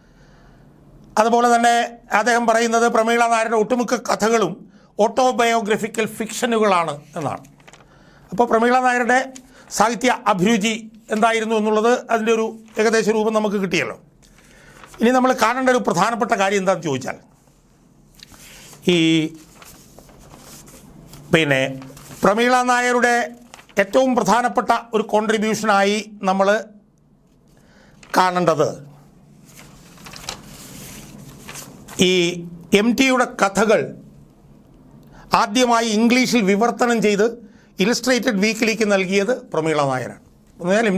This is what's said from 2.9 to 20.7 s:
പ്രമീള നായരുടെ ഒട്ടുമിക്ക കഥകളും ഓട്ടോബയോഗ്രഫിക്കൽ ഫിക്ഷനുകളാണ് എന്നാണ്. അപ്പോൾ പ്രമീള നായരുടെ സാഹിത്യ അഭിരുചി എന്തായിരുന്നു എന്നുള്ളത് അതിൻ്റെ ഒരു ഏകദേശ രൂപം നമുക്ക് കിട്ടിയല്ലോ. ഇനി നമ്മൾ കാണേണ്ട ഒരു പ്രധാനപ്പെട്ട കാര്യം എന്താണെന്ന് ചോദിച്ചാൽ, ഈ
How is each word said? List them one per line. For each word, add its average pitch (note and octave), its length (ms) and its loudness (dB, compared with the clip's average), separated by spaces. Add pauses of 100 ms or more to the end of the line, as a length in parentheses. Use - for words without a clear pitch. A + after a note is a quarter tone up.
പ്രമീള A#3 260 2 (100)
നായരുടെ A3+ 300 0
ഒട്ടുമിക്ക A#3+ 340 -2 (140)
കഥകളും G#3 420 0 (520)
ഓട്ടോബയോഗ്രഫിക്കൽ A3+ 1000 0 (120)
ഫിക്ഷനുകളാണ് G#3+ 760 -2 (240)
എന്നാണ്. B2 240 -6 (880)
അപ്പോൾ A#3 200 0
പ്രമീള A#3 240 2 (100)
നായരുടെ B3 320 2 (600)
സാഹിത്യ A#3 320 2 (220)
അഭിരുചി G#3+ 440 2 (400)
എന്തായിരുന്നു A3+ 440 0
എന്നുള്ളത് G#3+ 320 2 (200)
അതിൻ്റെ A3+ 260 0
ഒരു A3 80 0 (340)
ഏകദേശ G#3+ 380 2
രൂപം A3 200 -2
നമുക്ക് G#3+ 260 -2
കിട്ടിയല്ലോ. D3+ 340 -4 (1040)
ഇനി A#3+ 160 2
നമ്മൾ B3+ 140 2 (100)
കാണേണ്ട B3 280 0
ഒരു B3+ 180 2
പ്രധാനപ്പെട്ട G#3+ 540 0
കാര്യം G3 200 0
എന്താണെന്ന് F3+ 260 -2
ചോദിച്ചാൽ, C3 300 -6 (1800)
ഈ - 20 2 (2250)